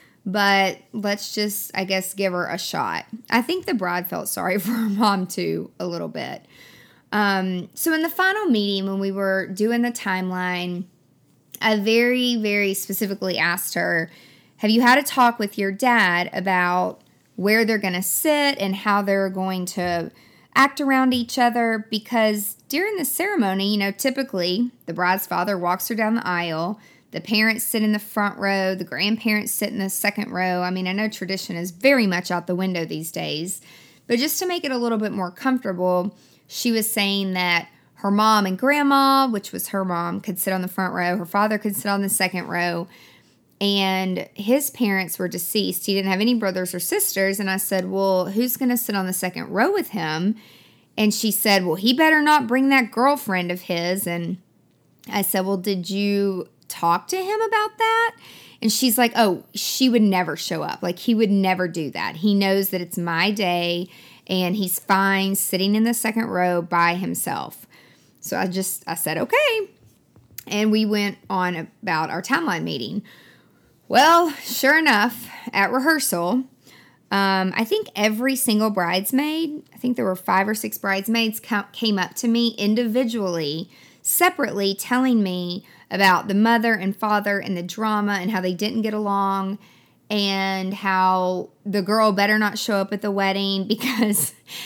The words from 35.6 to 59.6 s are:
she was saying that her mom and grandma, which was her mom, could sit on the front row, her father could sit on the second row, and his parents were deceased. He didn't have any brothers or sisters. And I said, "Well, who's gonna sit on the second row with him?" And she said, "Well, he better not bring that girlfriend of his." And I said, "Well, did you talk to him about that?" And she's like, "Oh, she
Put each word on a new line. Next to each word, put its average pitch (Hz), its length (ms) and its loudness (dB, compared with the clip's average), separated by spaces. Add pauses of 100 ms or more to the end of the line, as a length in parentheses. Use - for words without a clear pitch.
she - 240 -2
was 220 200 0
saying 196 420 0
that 180 360 0 (320)
her 202 100 0
mom 214 340 4
and 185 140 -2
grandma, 277 680 4
which 220 260 -4
was - 160 -8
her 190 140 -2
mom, 175 380 -2
could 180 180 -6
sit 196 140 -2
on 185 80 0
the 180 80 -4
front 180 240 -2
row, 175 240 0
her 175 80 -4
father 208 320 0
could 208 180 -4
sit - 140 -4
on 202 140 0
the 196 80 -2
second 185 360 0
row, 175 400 -2 (720)
and 190 760 0
his 247 360 0
parents 190 480 0
were 180 100 -2
deceased. 180 580 -4
He 196 80 0
didn't 196 160 0
have 190 100 2
any 240 140 4
brothers 185 400 -2
or 175 60 -6
sisters. 196 600 0
And 190 100 -2
I 190 60 0
said, 185 340 -2
"Well, 190 360 2
who's 233 300 -2
gonna 247 200 0
sit 226 180 -4
on 190 120 -2
the 185 60 -4
second 180 360 -6
row 240 240 2
with 403 180 -2
him?" 165 460 -2 (600)
And 214 140 2
she 220 180 -2
said, 196 340 4
"Well, 165 120 0
he 220 180 2
better 320 260 6
not 294 260 4
bring 262 220 2
that 262 220 4
girlfriend 220 600 2
of 180 120 -4
his." 180 440 -2
And 170 320 -4 (720)
I 202 140 -2
said, 190 240 0
"Well, 196 100 0
did 185 320 -4
you 202 600 0 (200)
talk 170 400 0
to 370 80 -2
him 392 240 -2
about 427 380 -2
that?" 453 380 2 (440)
And 214 120 0
she's 254 260 2
like, 233 180 2
"Oh, 208 280 2 (100)
she - 340 0